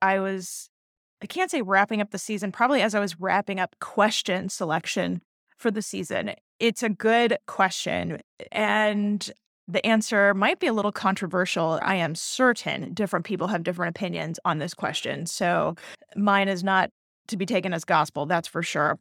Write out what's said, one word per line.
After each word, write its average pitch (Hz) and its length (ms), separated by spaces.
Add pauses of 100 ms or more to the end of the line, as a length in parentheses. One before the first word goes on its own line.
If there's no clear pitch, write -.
I 190 200
was, 190 500 (520)
I 202 40
can't 359 240
say 302 100
wrapping 202 400
up 208 100
the - 60
season, 202 360
probably 254 280
as 220 140
I 214 60
was 170 200
wrapping 190 400
up - 200
question 196 680
selection 175 720 (380)
for 233 120
the 208 120
season. 190 500 (260)
It's 233 240
a 233 60
good 226 480 (100)
question, 175 760 (280)
and 208 800 (380)
the 185 160
answer 214 480
might 208 260
be 349 100
a 240 40
little 208 180
controversial. 180 920
I 190 140
am 165 180
certain 170 800
different 180 320
people 180 220
have 185 140
different 175 320
opinions 165 480
on 170 140
this 160 160
question, - 540
so 170 500 (400)
mine 196 320
is 185 160
not 190 240 (400)
to 220 80
be 180 100
taken 190 260
as 165 120
gospel, 151 420
that's 170 220
for 170 140
sure. 151 380